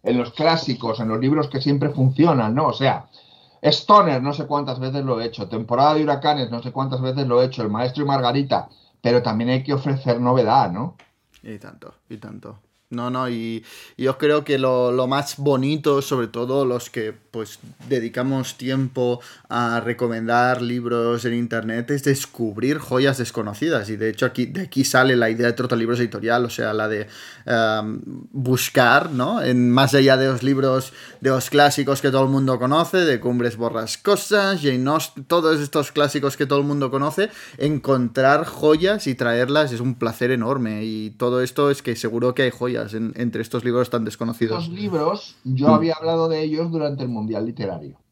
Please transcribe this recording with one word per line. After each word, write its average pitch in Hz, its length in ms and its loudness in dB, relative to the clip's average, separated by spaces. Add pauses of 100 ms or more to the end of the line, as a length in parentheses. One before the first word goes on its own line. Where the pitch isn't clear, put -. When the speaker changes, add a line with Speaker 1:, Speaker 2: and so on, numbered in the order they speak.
Speaker 1:
en 123 140 0
los 117 160 -2
clásicos, 135 640 0
en 110 100 -2
los 110 100 -2
libros 139 300 2
que 135 120 -4
siempre 147 280 0
funcionan, 131 680 2
¿no? 147 120 2
O 117 60 0
sea, 127 340 0 (540)
Stoner, 151 600 4
no 143 100 -2
sé 143 120 -6
cuántas 135 340 -4
veces 135 240 -4
lo 123 160 -2
he 117 60 -4
hecho, 110 240 -8
Temporada 120 460 2
de 151 80 2
huracanes, 143 460 0
no 120 140 -8
sé 127 80 -8
cuántas 131 300 -4
veces 131 260 -2
lo 123 140 4
he 131 40 6
hecho, 131 160 -6
El 107 80 -2
maestro 127 340 -2
y 143 40 0
Margarita, 131 640 0 (320)
pero 120 200 4
también 117 280 0
hay 131 140 0
que 143 100 -2
ofrecer 135 460 0
novedad, 123 520 2
¿no? 123 240 -8 (480)
Speaker 2:
Y 110 140 -16
tanto, - 360 -20 (160)
y 113 80 -14
tanto. 107 420 -18 (320)
No, 120 200 -4
no, 127 180 -2
y, 113 340 -6 (340)
y 123 80 -4
yo 131 120 2
creo 147 260 2
que 143 140 0
lo, 127 340 2
lo 127 140 2
más 139 320 -2
bonito, 143 640 2
sobre 131 240 -2
todo 127 400 -2
los 123 240 -2
que, 110 240 -6
pues, - 460 -12 (280)
dedicamos 127 720 -2
tiempo 127 600 -2 (280)
a 117 320 0
recomendar 120 840 0
libros 120 640 -2
en 120 100 0
internet, 117 560 -4
es 139 120 -2
descubrir 131 760 -2
joyas 131 400 0
desconocidas. 113 720 -4
Y 107 40 -4
de 110 140 -2
hecho 107 160 -2
aquí, 123 220 -2
de 147 140 -6
aquí 139 220 -2
sale 131 320 4
la 117 140 4
idea 113 160 0
de 117 80 2
Trotalibros 120 460 -2
Editorial, 113 460 0
o 113 40 -8
sea, 113 240 -4
la 107 140 -2
de, 107 180 -4 (400)
em, 110 560 0 (300)
buscar, 127 800 2
¿no? 147 320 -2
En, 123 260 4
más 131 240 4
allá 135 240 8
de 131 80 2
los 127 160 0
libros, 135 500 0 (300)
de 135 80 2
los 131 220 0
clásicos 143 500 4
que 139 80 2
todo 135 140 2
el 131 60 2
mundo 135 280 2
conoce, 156 480 0
de 127 140 2
Cumbres 123 360 0
Borrascosas, 190 1080 0
Jane 131 260 0
Austen, 151 360 -4
todos 160 340 2
estos 147 320 -2
clásicos 139 460 0
que 143 100 -2
todo 143 100 2
el 143 80 0
mundo 143 240 -2
conoce, 147 400 -2 (300)
encontrar 135 840 2
joyas 170 600 2
y 135 80 0
traerlas 127 600 2
es 113 60 -6
un 123 140 -2
placer 120 380 -2
enorme. 113 540 -2
Y 107 260 -8
todo 123 320 0
esto 143 260 2
es 139 140 0
que 120 120 -4
seguro 117 380 -2
que 139 80 0
hay 123 80 4
joyas 120 300 -4 (140)
en, 110 240 -4
entre 113 240 -4
estos 117 240 -6
libros 123 240 0
tan 113 160 -2
desconocidos. 117 580 -4
Speaker 1:
Estos 165 100 -8
libros, 185 680 -4
yo 131 240 0
Speaker 2:
Mm. 160 60 8
Speaker 1:
había 160 220 2
hablado 165 340 0
de 156 120 -2
ellos 156 300 -2
durante 147 320 -4
el 123 60 -4
Mundial 110 360 -4
Literario. 92 520 -8 (140)